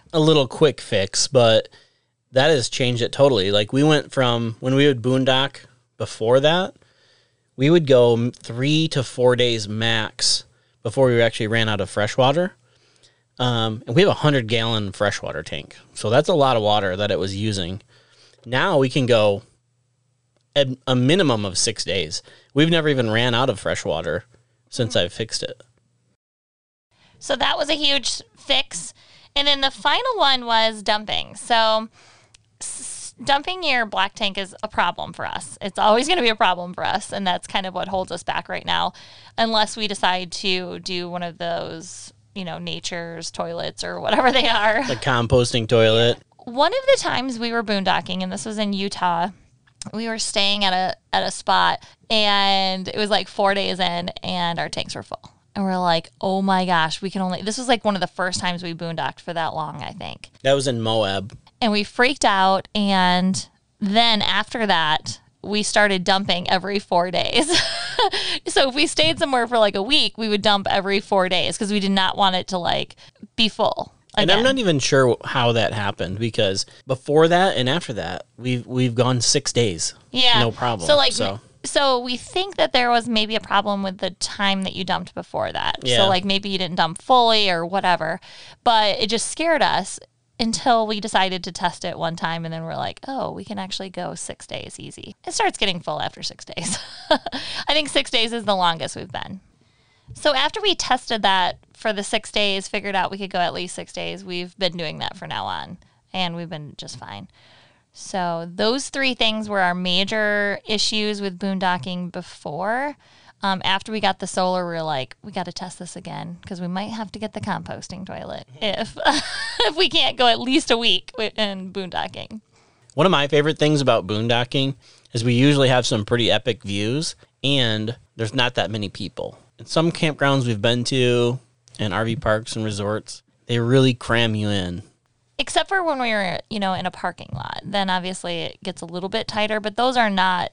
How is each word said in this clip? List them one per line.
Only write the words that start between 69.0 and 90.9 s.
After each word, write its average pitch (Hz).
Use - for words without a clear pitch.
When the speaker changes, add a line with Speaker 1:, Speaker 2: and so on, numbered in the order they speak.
Speaker 2:
somewhere 262
for, 240
like, 208
a 196
week, 254
we 220
would 208
dump 202
every 196
four 190
days 180
'cause 208
we 208
did 196
not 190
want 190
it 185
to, 185
like, 160
be 220
full. -
Speaker 1:
And 196
I'm 202
Speaker 2:
Again. 262
Speaker 1:
not 262
even 170
sure 127
how 120
that 110
happened, 101
because 107
before 147
that 175
and 123
after 143
that, 87
we've, 123
we've 127
gone 123
six -
days. 101
Speaker 2:
Yeah. 247
Speaker 1:
No 156
problem. 113
Speaker 2:
So, -
like, -
Speaker 1:
So. 104
Speaker 2:
so 277
we 247
think 370
that 320
there 247
was 233
maybe 214
a 214
problem 202
with 190
the 185
time 196
that 185
you 190
dumped 180
before 101
that. -
Speaker 1:
Yeah. 123
Speaker 2:
So, 190
like, 185
maybe 202
you 190
didn't 180
dump 170
fully 226
or 170
whatever, 175
but 214
it 214
just 220
scared 311
us 175
until 226
we 214